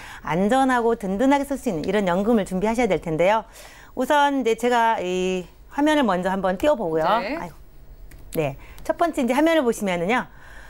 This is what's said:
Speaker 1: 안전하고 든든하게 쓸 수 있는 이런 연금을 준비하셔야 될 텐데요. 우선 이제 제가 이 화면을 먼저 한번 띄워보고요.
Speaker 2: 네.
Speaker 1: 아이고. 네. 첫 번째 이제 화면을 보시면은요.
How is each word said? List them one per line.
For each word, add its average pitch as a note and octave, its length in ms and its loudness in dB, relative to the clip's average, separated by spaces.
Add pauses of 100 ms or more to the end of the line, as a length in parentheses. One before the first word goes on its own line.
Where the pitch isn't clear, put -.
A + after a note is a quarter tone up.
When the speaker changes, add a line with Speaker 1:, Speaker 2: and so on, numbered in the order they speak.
(220)
Speaker 1:
안전하고 A#3 720 2
든든하게 A#3+ 500 0
쓸 C#4 140 -6
수 C4 100 -8
있는 D#3 160 -2
이런 F#3+ 220 0
연금을 G3 400 2
준비하셔야 A3 400 0
될 F3 160 0
텐데요. F3+ 420 2 (500)
우선 C#4+ 460 2
이제 A3+ 140 0
제가 A3+ 460 2
이 F#3 440 -2 (240)
화면을 D4 360 2
먼저 F#3 260 0
한번 F#3 260 0
띄워보고요. F3+ 480 0
Speaker 2:
네. A3 320 0
Speaker 1:
아이고. F3+ 180 -10 (800)
네. C#3 220 -2 (280)
첫 D#4+ 140 -4
번째 E4 240 0
이제 A#3 100 0
화면을 D#4 300 4
보시면은요. G3+ 640 -2 (420)